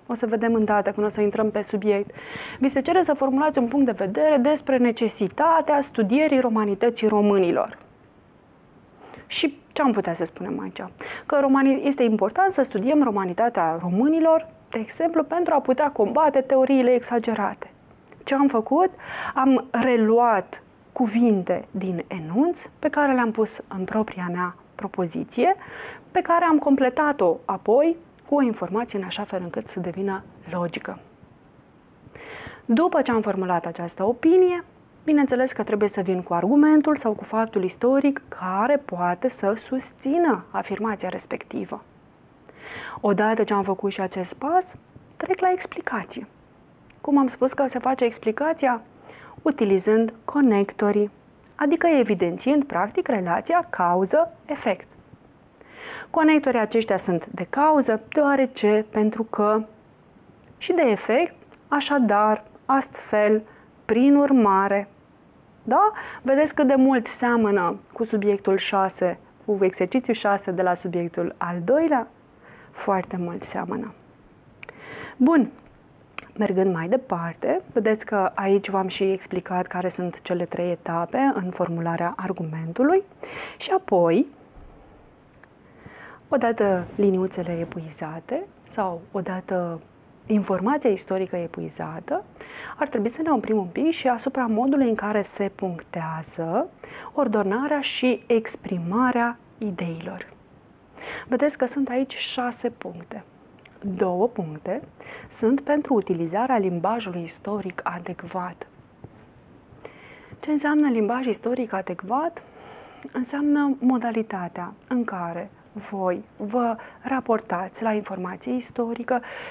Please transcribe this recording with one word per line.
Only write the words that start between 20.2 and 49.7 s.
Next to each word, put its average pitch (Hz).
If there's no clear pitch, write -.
cuvinte 214
din 185
enunț 196
pe 302
care 285
le-am 247
pus 220
în 185
propria 190
mea 180
propoziție, 202
pe 370
care 339
am 311
completat-o 269
apoi 262
cu -
o 285
informație 220
în 190
așa 185
fel 196
încât 180
să -
devină 190
logică. 175
După 311
ce 247
am 226
formulat 185
această 170
opinie, 349
bineînțeles 269
că -
trebuie 208
să 202
vin 185
cu 175
argumentul 294
sau 226
cu -
faptul 220
istoric 269
care 202
poate 180
să 202
susțină 262
afirmația 202
respectivă. -
Odată 214
ce 196
am 202
făcut 190
și 196
acest 185
pas, 349
trec 370
la 370
explicație. -
Cum 285
am 269
spus 254
că 277
se 254
face 262
explicația? 285
Utilizând 220